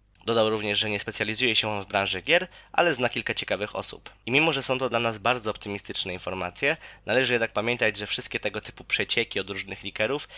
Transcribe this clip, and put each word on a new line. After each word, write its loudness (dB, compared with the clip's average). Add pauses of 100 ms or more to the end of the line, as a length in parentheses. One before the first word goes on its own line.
(260)
Dodał 4
również, 2
że 0
nie -2
specjalizuje 0
się 2
on -2
w -10
branży 0
gier, 2 (240)
ale 4
zna 2
kilka -2
ciekawych -2
osób. -8 (160)
I -6
mimo, 4
że -2
są 0
to 0
dla 0
nas 0
bardzo 0
optymistyczne -6
informacje, -2 (300)
należy 4
jednak 2
pamiętać, 2
że -6
wszystkie -4
tego -4
typu -14
przecieki 0
od -6
różnych -8
leakerów -2